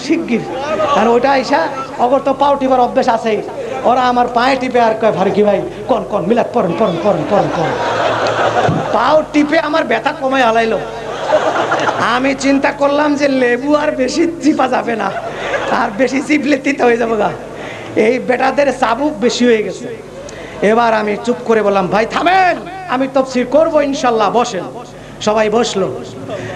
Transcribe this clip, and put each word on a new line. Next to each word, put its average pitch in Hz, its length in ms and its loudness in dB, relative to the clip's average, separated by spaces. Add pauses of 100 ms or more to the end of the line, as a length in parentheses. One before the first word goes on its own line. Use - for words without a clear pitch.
শিগগির।" 240 360 0 (560)
আর 220 120 4
ওইটা 240 220 4
আইসা, 277 380 2 (300)
অগর 247 260 2
তো 269 80 0
পাও 277 240 2
টিপার 262 240 2
অভ্যাস 247 280 2
আছে, 220 340 2 (420)
ওরা 247 160 4
আমার 247 340 2
পায়ে 254 220 2
টিপে 254 240 0
আর 220 200 4
কয়, 220 120 2
"ফারুকি 196 300 2
ভাই, 196 200 2 (260)
কন, 220 220 0
কন, 196 160 -2
মিলাদ 220 280 2
পড়েন, 185 240 0
পড়েন, 196 260 0
পড়েন, 202 260 2
পড়েন, 185 260 2
পড়েন।" 160 160 0 (1200)
পাও 277 300 2 (100)
টিপে 294 260 2
আমার 311 260 0
ব্যথা 233 280 -2
কমায় 269 320 0
হালাইলো। 226 340 2 (1200)
আমি 247 380 0
চিন্তা 277 340 2
করলাম 285 420 0
যে 277 140 2
লেবু 262 460 2
আর 294 160 0
বেশি 262 360 0 (160)
চিপা 269 260 2
যাবে 233 280 -2
না, 196 140 -2 (600)
আর 233 280 0
বেশি 262 240 0
চিপলে 285 340 0
তিতা 277 280 0
হয়ে 233 120 4
যাবো 226 200 0
গা। 196 140 0 (680)
এই 226 220 2
বেটাদের 262 640 0
চাবুক 254 400 0
বেশি 240 240 0
হয়ে 226 180 4
গেছে। 202 340 -8 (680)
এবার 226 320 4
আমি 208 300 -2
চুপ 240 200 0
করে 220 180 2
বললাম, 196 260 2
"ভাই 208 180 2
থামেন, 349 500 2 (320)
আমি 262 260 -2
তফসির 262 320 0
করবো 311 340 4
ইনশাল্লাহ, 247 520 0
বসেন।" 202 320 0 (560)
সবাই 214 300 2
বসলো। 208 420 0 (640)